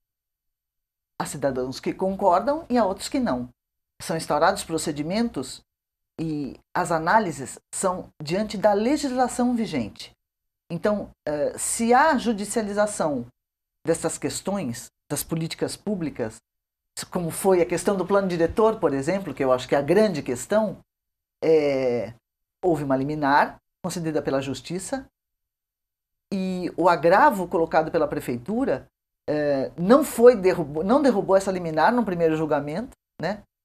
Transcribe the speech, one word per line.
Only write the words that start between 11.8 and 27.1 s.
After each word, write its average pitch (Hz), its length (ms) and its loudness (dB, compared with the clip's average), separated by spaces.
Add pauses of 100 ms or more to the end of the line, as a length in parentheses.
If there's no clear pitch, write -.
há 285 240 6
judicialização 202 1080 -2 (600)
dessas 160 320 -2
questões, 151 760 -6 (180)
das - 140 -4
políticas 160 520 -4
públicas, 151 640 -6 (760)
como 175 180 -2
foi 180 320 4
a 165 40 4
questão 175 300 0
do 190 100 0
plano 196 220 2
diretor, 180 520 2
por 151 140 2
exemplo, 156 400 -2
que 143 100 -4
eu 131 80 2
acho 123 160 2
que - 80 2
é - 20 4
a 143 60 2
grande 175 400 2
questão, 180 540 -2 (640)
é, 135 680 2 (500)
houve 160 200 0
uma 135 140 0
liminar 147 600 0 (260)
concedida 160 380 -4
pela 139 200 -2
Justiça 175 640 -8 (1300)
e 185 420 -4
o 175 140 2
agravo 185 580 4